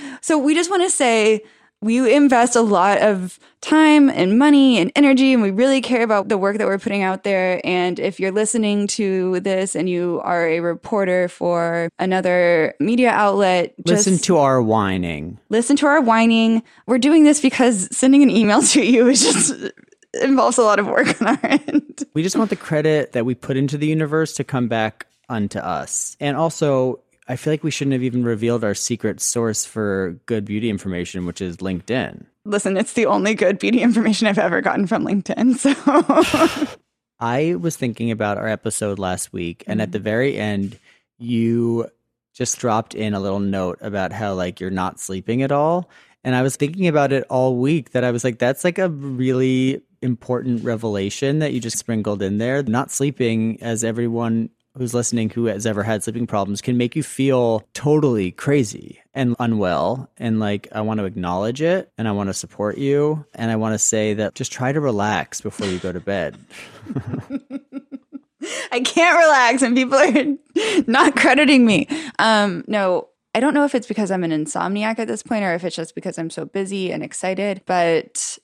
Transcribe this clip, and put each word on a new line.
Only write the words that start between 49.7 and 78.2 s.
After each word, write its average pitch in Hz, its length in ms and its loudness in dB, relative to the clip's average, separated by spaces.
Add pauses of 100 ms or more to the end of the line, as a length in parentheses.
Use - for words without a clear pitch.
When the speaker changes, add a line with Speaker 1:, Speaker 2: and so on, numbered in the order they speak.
Speaker 2:
important 123 600 -4
revelation 113 800 -2
that 147 120 -2
you 127 60 -4
just 113 200 -8
sprinkled 104 440 -4
in 101 160 -2
there." 131 240 -2
Not 120 300 -2
sleeping, 113 680 -2
as 113 220 -6
everyone 113 680 -2 (260)
who's 123 160 -6
listening 117 380 -2
who 117 160 -4
has 104 180 -4
ever 104 180 -2
had 110 220 -4
sleeping 117 220 -6
problems, 101 340 -4
can 123 160 -2
make 120 180 -2
you 151 80 -4
feel 123 720 0
totally 139 580 2
crazy - 720 -2 (140)
and 123 240 0
unwell. 104 800 -2
And, 113 200 -2
like, 104 320 -4
I 107 120 -6
want 107 180 -4
to 98 60 -4
acknowledge 98 560 -4
it, 180 340 -2
and 113 100 -6
I 107 60 -2
want 101 160 -4
to 95 60 -6
support - 420 -6
you, 147 480 -2 (100)
and 113 160 -4
I 113 60 -2
want 110 160 -2
to 107 60 -4
say 107 340 -2
that 104 220 -4
just - 180 -10
try 127 200 -4
to 156 60 -2
relax 104 600 -2
before 107 260 -8
you 90 120 -4
go 90 140 -8
to 87 80 -8
bed. 87 360 -6 (580)
<laughs> - 20 -6 (1700)
Speaker 1:
I 247 100 -2
can't 339 380 4
relax, 269 440 4
and 240 120 2
people 254 220 2
are 285 160 4 (720)
<laughs> - 20 -4
not 277 300 2
crediting 269 480 6
me. 214 240 2 (300)
Um, 208 480 2
no, 190 420 -2 (260)
I 220 60 0
don't 285 140 2
know 294 100 4
if 285 100 -2
it's 240 120 -2
because 208 240 -4
I'm 185 140 -2
an 165 60 -2
insomniac 190 680 -4
at 220 100 -6
this 220 140 -6
point 214 220 -4
or 175 100 -2
if 175 100 -6
it's 170 120 -6
just 165 180 -10
because - 240 -10
I'm 165 120 -6
so 160 140 -10
busy 190 480 -6
and 156 100 -6
excited, 190 640 -6
but 170 760 -2